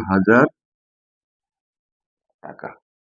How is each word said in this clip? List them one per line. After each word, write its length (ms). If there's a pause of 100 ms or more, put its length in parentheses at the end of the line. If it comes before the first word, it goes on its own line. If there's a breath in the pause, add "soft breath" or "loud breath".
হাজার 380 (2000)
টাকা। 240 (360)